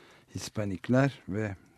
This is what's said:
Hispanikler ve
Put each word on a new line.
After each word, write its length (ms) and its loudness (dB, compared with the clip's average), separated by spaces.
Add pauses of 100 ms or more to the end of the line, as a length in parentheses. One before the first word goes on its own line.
(340)
Hispanikler 840 0 (100)
ve 280 -2 (220)